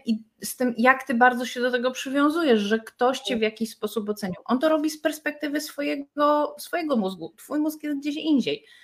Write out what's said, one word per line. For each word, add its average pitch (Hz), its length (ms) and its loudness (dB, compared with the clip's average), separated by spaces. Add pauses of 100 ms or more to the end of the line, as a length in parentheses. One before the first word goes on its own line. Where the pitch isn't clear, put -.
i 220 180 -2 (200)
z - 120 -8
tym, 247 220 0
jak 254 260 4
ty 269 100 -4
bardzo 247 320 4
się 240 160 -6
do 247 100 2
tego 247 200 0
przywiązujesz, 285 680 2
że 208 200 0
ktoś 254 400 0
cię 247 180 -4
w 220 40 -4
jakiś 220 300 -2
sposób 214 380 -6
ocenił. 202 360 -6
On 247 140 0
to 311 100 2
robi 311 200 2
z 311 120 -8
perspektywy 294 600 -4
swojego, 294 960 -2
swojego 311 380 -2
mózgu. 185 400 -4
Twój - 220 -6
mózg 311 240 -2
jest 302 160 -4
gdzieś 285 160 -4
indziej. 247 500 0 (180)